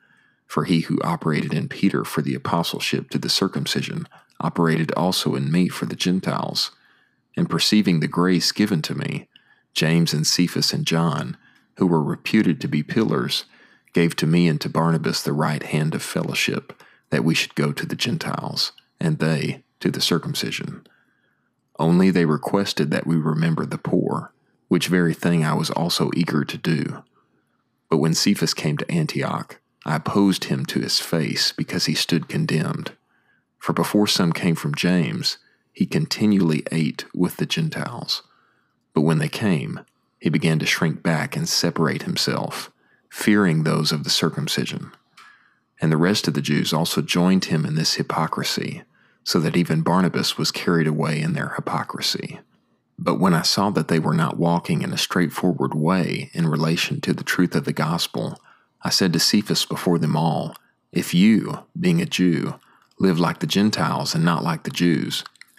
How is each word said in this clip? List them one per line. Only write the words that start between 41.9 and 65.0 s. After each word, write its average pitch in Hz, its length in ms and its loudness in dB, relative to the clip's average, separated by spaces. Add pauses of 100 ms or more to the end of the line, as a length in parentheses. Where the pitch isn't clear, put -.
himself, - 680 -4 (360)
fearing 95 540 4
those 78 300 0
of 73 100 -4
the - 80 -4
circumcision. - 800 -2 (880)
And 80 140 2
the 78 60 2
rest 92 280 2
of 80 60 0
the 71 80 -2
Jews 71 320 0
also 80 300 0
joined 90 440 2
him 78 200 -2
in 78 80 -4
this 78 220 0
hypocrisy, - 840 -4 (420)
so - 160 0
that 80 180 2
even 80 240 2
Barnabas 85 560 0
was 80 120 -2
carried 82 360 0
away 78 340 -2
in 78 140 -2
their - 160 -4
hypocrisy. - 920 -6 (580)
But 85 220 0
when 90 140 4
I 82 80 2
saw 101 260 2
that 82 200 0
they 82 100 4
were 78 160 0
not 82 240 0
walking 85 420 0
in - 140 -4
a - 20 -4
straightforward 78 800 0
way 76 580 0
in 82 160 0
relation 78 540 -2
to - 100 -2
the - 100 -4
truth - 320 0
of 73 120 -2
the 76 80 -2
gospel, - 640 -4 (400)
I - 80 -4
said 92 240 2
to 82 60 2
Cephas - 480 2
before 85 320 0
them 78 180 2
all, 78 400 0 (360)
"If - 200 -2
you, 98 460 4 (200)
being 85 220 4
a - 60 0
Jew, - 480 2 (440)
live 90 220 4
like - 200 0
the 82 60 -2
Gentiles 95 680 0
and 80 100 2
not 117 180 2
like 82 200 -4
the - 80 -6
Jews, 87 540 0 (340)